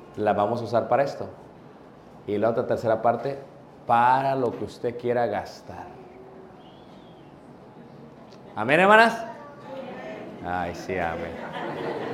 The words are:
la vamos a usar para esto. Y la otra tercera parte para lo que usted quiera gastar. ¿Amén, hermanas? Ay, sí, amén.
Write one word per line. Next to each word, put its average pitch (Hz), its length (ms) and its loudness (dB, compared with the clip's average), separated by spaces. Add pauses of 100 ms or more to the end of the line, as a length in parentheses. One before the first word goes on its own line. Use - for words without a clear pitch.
(140)
la 104 200 2
vamos 107 260 0
a 113 60 -6
usar 110 200 2
para 123 160 4
esto. 131 240 -4 (1000)
Y 104 100 0
la 110 120 4
otra 117 140 0
tercera 113 380 0
parte 135 380 0 (480)
para 131 480 4
lo 123 200 0
que 104 100 -6
usted 120 300 -6
quiera 120 300 0
gastar. 92 600 -8 (2750)
¿Amén, 123 240 4
hermanas? 220 480 6 (1160)
Ay, 87 300 -2
sí, 95 240 -4
amén. 82 340 -2 (800)